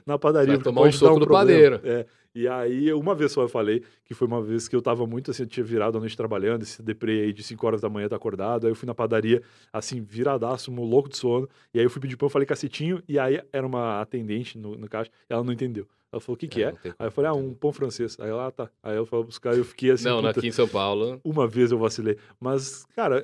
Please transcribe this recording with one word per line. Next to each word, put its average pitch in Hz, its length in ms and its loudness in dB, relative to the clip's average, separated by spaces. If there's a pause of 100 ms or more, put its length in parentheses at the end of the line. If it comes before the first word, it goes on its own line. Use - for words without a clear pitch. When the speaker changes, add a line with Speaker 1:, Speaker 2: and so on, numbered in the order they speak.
Speaker 1:
na 143 140 -2
padaria, 147 300 4
Speaker 2:
Vai 143 80 4
Speaker 1:
porque 131 120 0
Speaker 2:
tomar 123 120 4
um - 20 10
Speaker 1:
pode 147 120 8
dar - 40 -2
Speaker 2:
soco 160 160 10
Speaker 1:
um 151 40 6
Speaker 2:
do 147 60 6
Speaker 1:
problema. 160 520 8
Speaker 2:
padeiro. - 80 -6
Speaker 1:
É. 120 200 -2 (300)
E 120 140 -2
aí, 127 420 0
uma 156 240 0
vez 147 160 0
só 131 120 2
eu 120 60 0
falei, 113 320 0 (220)
que - 100 -14
foi 120 140 -2
uma 117 160 -2
vez 113 240 -4
que - 80 -4
eu 120 60 2
tava 117 260 0
muito, 127 240 -8
assim, 127 120 -6
eu 117 40 -8
tinha 120 160 -6
virado 110 340 -2
a 110 40 -4
noite 113 160 -8
trabalhando, 110 460 -2
esse - 200 -16
deprê 110 380 -2
aí 104 120 0
de 104 100 -14
cinco 117 220 -10
horas 110 140 0
da 110 100 -4
manhã 104 200 -6
tá 107 80 -6
acordado, 110 500 -4
aí 113 40 0
eu 110 40 -2
fui 127 120 -14
na 117 60 -8
padaria, 113 480 2 (300)
assim, 113 300 -8
viradaço, 120 720 -4
mo-, 120 140 -8
louco 135 220 2
de 135 80 -14
sono, 127 320 -2 (260)
e 117 60 0
aí 120 60 4
eu 123 40 4
fui 135 120 -12
pedir 127 160 -10
pão, 143 100 -2
falei 139 180 0
cacetinho, 156 600 -6
e 143 100 -2
aí 135 220 0 (140)
era 135 120 -4
uma 120 360 -4
atendente 113 560 -8
no, 107 180 -12
no 110 140 -16
caixa, 110 200 -8 (200)
ela 120 140 -2
não 123 100 -4
entendeu. 117 340 -8 (240)
Ela 110 80 -8
falou, 120 160 -8
"O - 20 -14
que 165 100 -10
que 117 140 -4
Speaker 2:
É, 113 60 2
Speaker 1:
é?" - 40 -4
Speaker 2:
não - 60 -14
tem 87 220 -14
Speaker 1:
Aí 117 80 -6
eu 117 40 -6
falei, 151 200 0
"Ah, - 20 -2
Speaker 2:
como 139 140 -4
Speaker 1:
um 127 80 -10
pão 147 180 -2
francês." 120 460 -6
Aí 107 100 -8
ela, 123 220 -6
"Tá." 117 180 -10 (140)
Aí 110 120 -6
eu 110 80 -2
fui 117 200 -4
buscar 120 320 -4
e - 20 4
eu 123 80 2
fiquei 127 240 -2
assim, 123 160 4
Speaker 2:
Não, 120 160 2
Speaker 1:
"Puta." 110 80 2
Speaker 2:
aqui 120 180 -2
em 113 40 -4
São 113 160 2
Paulo. 104 560 -2
Speaker 1:
Uma 151 240 0
vez 117 240 2
eu 120 80 2
vacilei. 110 380 -2 (220)
Mas, 135 460 -6 (100)
cara, 147 280 0